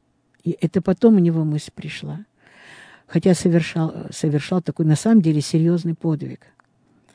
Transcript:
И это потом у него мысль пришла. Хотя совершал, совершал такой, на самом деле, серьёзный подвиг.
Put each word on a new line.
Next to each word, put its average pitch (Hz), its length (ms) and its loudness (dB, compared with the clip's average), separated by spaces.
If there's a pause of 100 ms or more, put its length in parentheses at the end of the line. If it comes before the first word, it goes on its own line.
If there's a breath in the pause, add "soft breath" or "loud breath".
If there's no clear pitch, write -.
(440)
И 175 180 -2
это 175 180 0
потом 208 360 4
у - 20 6
него 165 260 2
мысль 151 300 -4
пришла. 156 500 -12 (800 soft breath)
Хотя 175 280 2
совершал, 165 760 -2
совершал 156 520 -2
такой, 160 240 -4
на 156 100 4
самом 226 240 4
деле, 156 220 2
серьёзный 165 520 0
подвиг. 147 460 -6 (760 soft breath)